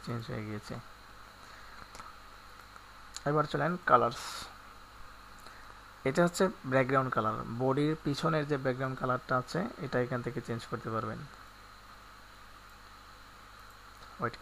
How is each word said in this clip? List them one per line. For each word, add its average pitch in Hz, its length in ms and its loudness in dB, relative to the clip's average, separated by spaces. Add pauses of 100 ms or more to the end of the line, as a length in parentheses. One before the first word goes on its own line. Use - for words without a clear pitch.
change 117 240 -2
হয়ে 113 140 -4
গিয়েছে। 107 300 -4 (2500)
এবার 151 140 6
চলেন 156 320 2 (100)
colors। 120 360 8 (1800)
এটা 139 200 6
হচ্ছে 180 240 6 (180)
ব্যাকগ্রাউন্ড 131 480 6
কালার, 110 200 4 (240)
বডির 143 460 4
পিছনের 151 440 2
যে 147 80 4
ব্যাকগ্রাউন্ড 131 420 2
কালারটা 127 380 2
আছে 151 320 0 (100)
এটা 135 220 2
এখান 123 220 2
থেকে 120 180 -2
চেঞ্জ 113 300 -4
করতে 113 200 -4
পারবেন। 110 280 -2 (3000)
White 120 240 0